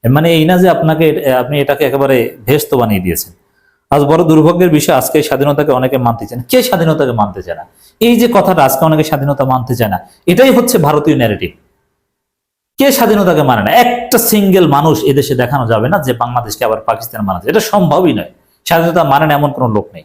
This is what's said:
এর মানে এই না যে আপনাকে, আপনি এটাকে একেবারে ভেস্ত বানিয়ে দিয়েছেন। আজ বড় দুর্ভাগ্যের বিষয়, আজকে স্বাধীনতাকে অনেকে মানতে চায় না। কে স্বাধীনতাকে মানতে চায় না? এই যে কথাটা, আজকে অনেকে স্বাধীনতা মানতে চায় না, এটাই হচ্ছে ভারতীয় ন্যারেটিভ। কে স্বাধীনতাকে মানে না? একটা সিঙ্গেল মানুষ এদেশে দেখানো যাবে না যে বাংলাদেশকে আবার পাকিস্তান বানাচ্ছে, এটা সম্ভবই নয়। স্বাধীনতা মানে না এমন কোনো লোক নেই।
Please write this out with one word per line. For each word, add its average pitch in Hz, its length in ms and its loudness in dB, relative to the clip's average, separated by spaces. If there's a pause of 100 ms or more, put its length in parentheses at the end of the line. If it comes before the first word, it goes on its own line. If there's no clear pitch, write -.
এর 117 80 0
মানে 160 220 2
এই 160 120 2
না 180 140 2
যে 180 100 4
আপনাকে, 156 640 0
আপনি 127 280 -2
এটাকে 143 240 0
একেবারে 135 520 0 (100)
ভেস্ত 143 280 0
বানিয়ে 110 260 0
দিয়েছেন। 90 320 -6 (580)
আজ 143 140 2
বড় 160 200 2
দুর্ভাগ্যের 165 460 4
বিষয়, 151 260 2
আজকে 143 260 0
স্বাধীনতাকে 143 500 -2
অনেকে 127 260 0
মানতে 120 280 -2
চায় 120 120 -12
না। 120 100 -12
কে 254 140 2
স্বাধীনতাকে 160 500 0
মানতে 101 300 -4
চায় 85 140 -10
না? - 100 -16 (340)
এই 240 200 2
যে 240 120 2
কথাটা, 180 320 2
আজকে 135 200 0
অনেকে 156 200 2
স্বাধীনতা 139 400 -2
মানতে 127 320 -2
চায় 110 140 -2
না, 92 80 -6 (280)
এটাই 233 240 4
হচ্ছে 240 280 2
ভারতীয় 147 380 0
ন্যারেটিভ। 104 340 -2 (1300)
কে 269 140 2
স্বাধীনতাকে 208 500 2
মানে 123 200 0
না? 104 80 -2
একটা 240 480 0
সিঙ্গেল 190 480 2
মানুষ 147 380 0
এদেশে 139 300 0
দেখানো 123 320 -2
যাবে 113 220 0
না 190 100 0
যে 131 140 -4
বাংলাদেশকে 120 520 -6
আবার 110 160 -2
পাকিস্তান 110 460 -6
বানাচ্ছে, 92 240 -6
এটা 214 100 2
সম্ভবই 175 520 0
নয়। 101 180 -6 (340)
স্বাধীনতা 165 400 0
মানে 143 220 2
না 147 80 2
এমন 143 180 0
কোনো 127 160 -4
লোক 107 260 -2
নেই। 80 100 -20